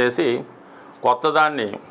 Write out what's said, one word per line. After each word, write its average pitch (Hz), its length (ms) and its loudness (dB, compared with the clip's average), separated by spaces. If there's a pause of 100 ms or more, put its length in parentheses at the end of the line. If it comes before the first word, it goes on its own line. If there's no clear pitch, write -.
చేసి 123 260 2 (800)
కొత్త 123 320 0
దాన్ని 147 320 0 (220)